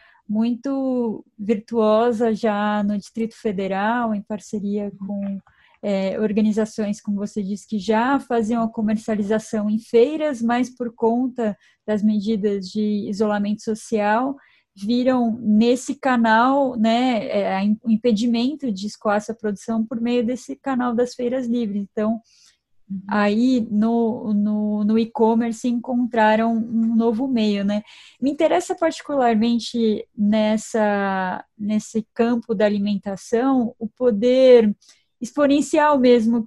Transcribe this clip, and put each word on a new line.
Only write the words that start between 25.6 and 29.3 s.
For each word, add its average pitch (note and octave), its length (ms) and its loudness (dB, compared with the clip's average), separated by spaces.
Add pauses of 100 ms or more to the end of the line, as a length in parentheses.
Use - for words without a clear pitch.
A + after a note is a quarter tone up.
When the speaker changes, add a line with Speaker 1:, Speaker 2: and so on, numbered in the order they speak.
Speaker 1:
encontraram A3+ 880 2
um A3+ 400 0
novo A#3 320 0
meio, G#3+ 360 0
né? G#3 200 -2 (360)
Me C4+ 120 0
interessa E4 420 0
particularmente A#3 1300 0 (120)